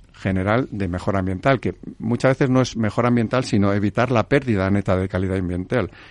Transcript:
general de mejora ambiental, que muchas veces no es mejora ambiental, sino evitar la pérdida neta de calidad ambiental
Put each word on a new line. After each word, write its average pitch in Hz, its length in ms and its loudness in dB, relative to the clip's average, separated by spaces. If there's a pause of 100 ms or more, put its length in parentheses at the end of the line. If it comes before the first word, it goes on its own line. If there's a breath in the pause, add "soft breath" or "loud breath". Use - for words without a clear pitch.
(140)
general 101 560 0
de 98 180 -4
mejora 95 320 -2
ambiental, 95 400 0
que 92 140 -4 (240)
muchas 120 340 0
veces 135 180 0
no 131 100 4
es 120 160 -2
mejora 113 320 0
ambiental, 120 360 2
sino 101 280 2
evitar 104 380 0
la 113 180 2
pérdida 113 420 2
neta 101 260 2
de 92 120 0
calidad 95 300 -2
ambiental 92 520 -2 (200 loud breath)